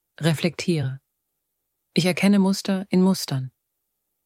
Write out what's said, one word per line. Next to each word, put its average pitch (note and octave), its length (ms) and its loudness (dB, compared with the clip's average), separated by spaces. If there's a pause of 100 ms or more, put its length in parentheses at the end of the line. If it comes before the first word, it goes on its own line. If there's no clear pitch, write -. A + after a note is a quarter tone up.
(200)
reflektiere. D3 840 -2 (920)
Ich D#3 100 2
erkenne G3 320 2
Muster F#3+ 540 0
in F3+ 100 4
Mustern. D3 500 0 (760)